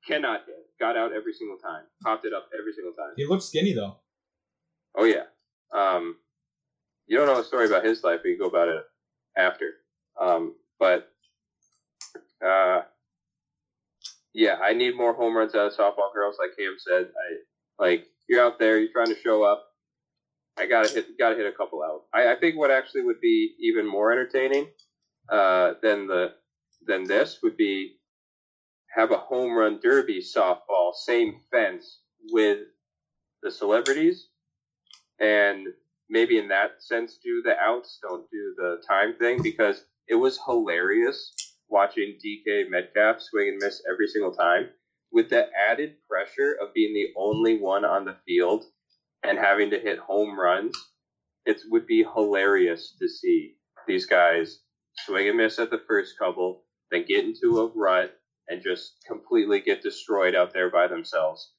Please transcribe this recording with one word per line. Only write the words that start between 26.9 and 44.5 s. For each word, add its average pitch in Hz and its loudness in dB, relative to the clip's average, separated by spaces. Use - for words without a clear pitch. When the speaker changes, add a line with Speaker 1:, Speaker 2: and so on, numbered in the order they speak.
Speaker 1:
this 95 0
would 110 0
be 98 -2
have 113 2
a - 0
home 127 -4
run 107 2
derby 123 2
softball, 90 0
same 117 -2
fence 98 -2
with 110 2
the - -6
celebrities, 135 0
and 101 2
maybe 113 4
in 101 -6
that 98 0
sense - -6
do 117 -4
the 117 2
outs, 120 -2
don't 90 -10
do 101 -10
the 87 -4
time 104 0
thing, 120 0
because 104 -2
it 113 0
was 131 2
hilarious 107 0
watching 101 0
D 104 -12
K 101 0
Metcalf 104 0
swing 101 -2
and 98 -6
miss 101 -6
every 101 -2
single - -4
time, - 0